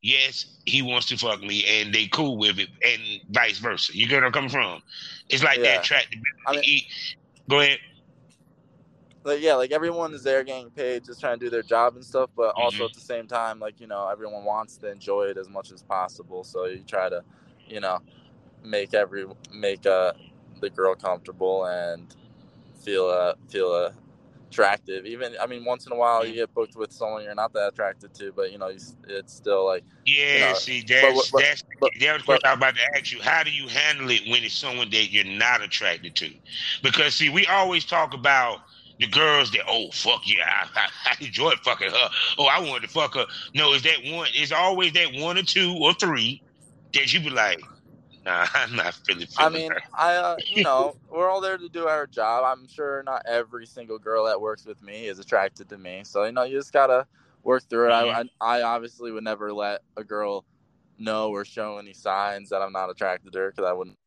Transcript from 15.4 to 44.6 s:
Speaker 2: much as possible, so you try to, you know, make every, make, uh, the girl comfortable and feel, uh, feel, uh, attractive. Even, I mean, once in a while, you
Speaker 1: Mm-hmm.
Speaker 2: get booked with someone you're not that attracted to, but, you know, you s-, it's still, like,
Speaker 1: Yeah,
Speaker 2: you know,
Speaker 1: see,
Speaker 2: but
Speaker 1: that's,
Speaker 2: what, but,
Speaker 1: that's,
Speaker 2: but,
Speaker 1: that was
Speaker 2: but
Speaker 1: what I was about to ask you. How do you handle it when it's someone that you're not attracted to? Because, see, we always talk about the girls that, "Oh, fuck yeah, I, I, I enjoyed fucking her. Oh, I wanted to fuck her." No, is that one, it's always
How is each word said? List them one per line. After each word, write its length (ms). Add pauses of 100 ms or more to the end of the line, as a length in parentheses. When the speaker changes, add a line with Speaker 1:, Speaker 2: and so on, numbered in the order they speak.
Speaker 2:
much 240
as 120
possible, 600
so 220
you 220
try 200
to, 160 (440)
you 120
know, 200 (640)
make 320
every, 300 (280)
make, 320
uh, 280 (460)
the 120
girl 240
comfortable 720
and 500 (680)
feel, 240
uh, 280 (140)
feel, 220
uh, 200 (580)
attractive. 560
Even, 360
I 60
mean, 180
once 200
in 80
a 40
while, 280
you 80
Speaker 1:
Mm-hmm. 20
Speaker 2:
get 180
booked 220
with 160
someone 320
you're 120
not 180
that 200
attracted 420
to, 180
but, 180
you 60
know, 120
you 80
s-, 200 (100)
it's 260
still, 320
like, 180 (220)
Speaker 1:
Yeah, 280
Speaker 2:
you 60
know, 200
Speaker 1:
see, 240 (160)
Speaker 2:
but 140
Speaker 1:
that's, 0
Speaker 2:
what, 180
but, 120
Speaker 1:
that's, 200 (160)
Speaker 2:
but, 200
Speaker 1:
that 140
was 140
Speaker 2:
but 140
Speaker 1:
what 40
I 60
was 60
about 180
to 60 (160)
ask 140
you. 100
How 220
do 80
you 160
handle 420
it 180
when 160
it's 120
someone 340
that 220
you're 140
not 360
attracted 560
to? 120 (540)
Because, 320
see, 140
we 180
always 380
talk 300
about 440 (400)
the 80
girls 440
that, 160
"Oh, 260
fuck 320
yeah, 500
I, 40
I, 100 (300)
I 60
enjoyed 380
fucking 280
her. 180 (280)
Oh, 100
I 120
wanted 240
to 60
fuck 260
her." 100 (300)
No, 180
is 100
that 220
one, 280
it's 180
always 420